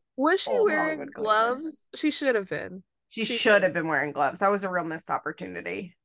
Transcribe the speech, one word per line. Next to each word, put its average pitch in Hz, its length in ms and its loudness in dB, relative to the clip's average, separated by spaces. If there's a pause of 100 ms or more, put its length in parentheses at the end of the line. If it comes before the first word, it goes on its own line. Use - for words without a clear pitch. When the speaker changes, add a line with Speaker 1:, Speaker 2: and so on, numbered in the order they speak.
(180)
Speaker 1:
Was 320 240 2
she - 100 -6
Speaker 2:
"Old 480 140 4
Speaker 1:
wearing 311 180 2 (160)
Speaker 2:
Hollywood - 140 -12
glamour." 220 480 2
Speaker 1:
gloves? 320 160 -10 (180)
She 302 160 0
should 269 240 0
have 202 140 -4
been. 185 340 -8 (240)
Speaker 2:
She 220 160 -6
Speaker 1:
She 226 100 0
Speaker 2:
should 226 60 0 (140)
Speaker 1:
should. 202 100 8
Speaker 2:
have 170 100 2
been 165 140 -2
wearing 147 240 0
gloves. 139 280 0
That 196 120 4
was 202 140 0
a 190 40 -4
real 175 140 -2
missed 160 260 -8
opportunity. 175 960 -8